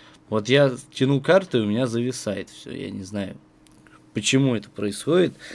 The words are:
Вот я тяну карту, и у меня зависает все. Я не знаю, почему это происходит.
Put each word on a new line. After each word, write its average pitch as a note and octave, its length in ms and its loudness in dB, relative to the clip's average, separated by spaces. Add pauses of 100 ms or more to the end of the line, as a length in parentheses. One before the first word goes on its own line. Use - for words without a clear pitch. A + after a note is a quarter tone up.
(280)
Вот G#2+ 200 -2
я C3+ 240 4 (200)
тяну C3+ 280 2
карту, E3+ 380 4
и A2 40 2
у G#2+ 40 0
меня A#2 220 0
зависает A2+ 640 -4
все. - 200 -16
Я - 200 -10
не G2+ 120 -10
знаю, G2 340 -8 (760)
почему C3 400 2
это G2+ 160 -6
происходит. C#3 640 0 (200)